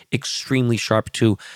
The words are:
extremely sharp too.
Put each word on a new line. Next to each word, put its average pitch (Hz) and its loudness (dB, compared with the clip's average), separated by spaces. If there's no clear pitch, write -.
extremely 123 0
sharp - 0
too. 110 2